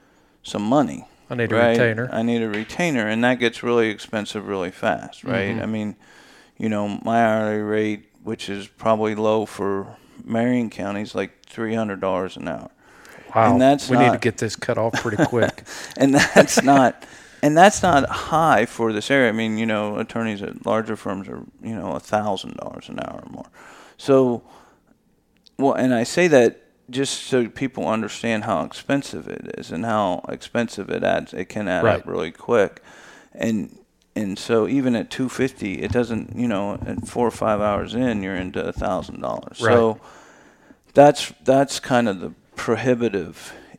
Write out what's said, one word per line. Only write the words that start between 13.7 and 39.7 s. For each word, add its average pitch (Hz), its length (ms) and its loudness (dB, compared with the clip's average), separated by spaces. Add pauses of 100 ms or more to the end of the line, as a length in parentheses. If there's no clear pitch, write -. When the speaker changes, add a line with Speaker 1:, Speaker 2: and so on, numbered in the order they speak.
Speaker 2:
We 123 80 4
need 120 80 6
to 120 80 6
Speaker 1:
not - 80 -4
Speaker 2:
get 113 160 0
this 110 180 -4
cut 117 220 -2
off 113 160 0
pretty 113 300 0
Speaker 1:
<laughs> - 20 6
Speaker 2:
quick. - 380 0 (340)
Speaker 1:
And 139 180 4
that's - 480 6
not, 131 420 4 (380)
and 151 120 2
that's 190 280 8
not 151 260 4
high 156 560 2
for 113 260 -2
this 104 200 -4
area. 135 180 4
I 107 40 0
mean, 110 240 -2
you 113 100 -2
know, 104 320 -2
attorneys 110 420 -4
at - 240 -10
larger 110 300 0
firms 98 340 -8
are, 62 140 -12 (180)
you 113 140 -8
know, 92 180 -6
a 67 60 -6
thousand 104 580 -4
dollars - 320 -12
an - 100 -10
hour - 260 -10
or - 60 -18
more. - 140 -14 (520)
So, 131 460 4 (1120)
well, 135 160 2
and 127 200 2
I 117 100 2
say 175 260 2
that 123 340 6 (260)
just 131 360 -4
so 123 220 2
people 113 400 -6
understand 110 580 -2
how 92 180 -2
expensive 117 640 -6
it - 320 -10
is - 120 -14
and 104 140 -6
how 104 420 0
expensive 107 640 -6
it 87 140 -2
adds. 90 300 -2
It 95 160 -8
can 104 180 -8
add 87 160 0
Speaker 2:
Right. 87 160 2
Speaker 1:
up - 80 -14
really 85 240 -6
quick. - 500 0 (520)
And, 107 440 -4 (380)
and 104 240 -6
so 113 280 0
even 127 280 0
at 104 160 -4
two 131 180 -4
fifty, 107 540 -4
it 101 80 -4
doesn't, 113 440 -4
you 120 120 -2
know, 101 380 -4
at - 220 -8
four 120 200 -2
or 110 40 0
five 107 300 0
hours 101 320 -2
in, 117 300 -2
you're 95 120 -6
into 92 300 -6
a 87 80 -6
thousand 92 480 -6
dollars. - 400 -8
Speaker 2:
Right. 113 120 4